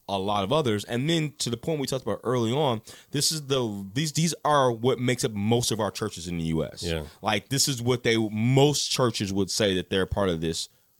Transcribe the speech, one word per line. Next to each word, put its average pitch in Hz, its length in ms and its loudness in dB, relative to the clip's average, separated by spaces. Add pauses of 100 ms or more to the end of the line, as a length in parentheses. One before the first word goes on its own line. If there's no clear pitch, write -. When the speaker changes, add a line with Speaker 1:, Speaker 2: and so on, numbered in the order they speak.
Speaker 1:
a 98 100 -2
lot 101 240 0
of 95 80 -2
others. 120 320 0
And 120 260 -4
then 156 300 -2
to - 100 -4
the 117 60 -4
point 156 240 -4
we 135 80 -4
talked - 160 -4
about 101 220 -4
early 117 260 0
on, 127 300 0 (300)
this 143 200 -2
is 156 120 -6
the, 120 500 -4
these, 151 180 -2
these 160 320 0
are 139 260 6
what 120 300 0
makes 123 240 0
up 120 80 0
most 110 400 2
of 107 80 -2
our 101 120 0
churches 87 360 -8
in 87 100 -4
the 82 100 -2
U 80 180 0
S. - 180 -12
Speaker 2:
Yeah. 80 200 -2 (180)
Speaker 1:
Like, 104 260 -2
this 139 220 0
is 123 120 -4
what 120 220 0
they, 113 140 4
most 120 760 4
churches 110 400 0
would 95 180 0
say 101 260 2
that 90 140 -2
they're 95 160 2
part 101 220 0
of 82 140 0
this 82 260 -2 (320)